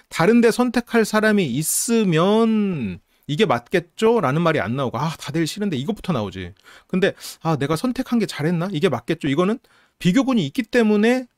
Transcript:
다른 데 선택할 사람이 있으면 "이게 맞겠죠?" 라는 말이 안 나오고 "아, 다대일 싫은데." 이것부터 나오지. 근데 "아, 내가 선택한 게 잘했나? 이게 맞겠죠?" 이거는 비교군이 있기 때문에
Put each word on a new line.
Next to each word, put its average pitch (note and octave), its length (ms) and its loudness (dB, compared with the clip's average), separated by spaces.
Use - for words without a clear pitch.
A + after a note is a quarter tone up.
다른 G#3+ 320 4
데 A#3 120 4
선택할 A#3+ 520 0
사람이 G#3+ 420 2
있으면 F#3 1500 0
"이게 D3+ 180 0
맞겠죠?" F#3+ 760 0
라는 C#3+ 200 0
말이 D#3+ 180 2
안 G#2+ 160 -2
나오고 C3 220 -4
"아, D3+ 120 -2
다대일 D#3 280 -4
싫은데." G3 300 -4
이것부터 D#3+ 360 -4
나오지. F#2+ 400 -6
근데 F#3 260 0
"아, D#3+ 160 0
내가 C#3+ 180 -2
선택한 - 440 -2
게 G#3 60 0
잘했나? E3 460 -2
이게 D3+ 180 0
맞겠죠?" D3+ 380 -4
이거는 F3+ 320 0
비교군이 A3+ 480 2
있기 A3 160 -6
때문에 A3+ 640 2